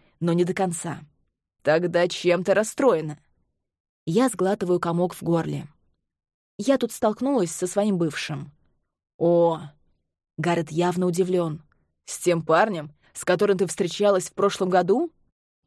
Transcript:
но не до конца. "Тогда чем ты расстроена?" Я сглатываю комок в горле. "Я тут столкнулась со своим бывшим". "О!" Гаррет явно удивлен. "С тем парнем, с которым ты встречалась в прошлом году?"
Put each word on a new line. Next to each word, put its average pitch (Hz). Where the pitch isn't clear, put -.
но 170
не 175
до 180
конца. 175
"Тогда 175
чем 175
ты 196
расстроена?" 190
Я 214
сглатываю 185
комок 175
в -
горле. 160
"Я 262
тут 240
столкнулась 220
со -
своим 202
бывшим". 156
"О!" 170
Гаррет 170
явно 175
удивлен. 175
"С -
тем 170
парнем, 165
с -
которым 190
ты 190
встречалась 190
в -
прошлом 190
году?" 190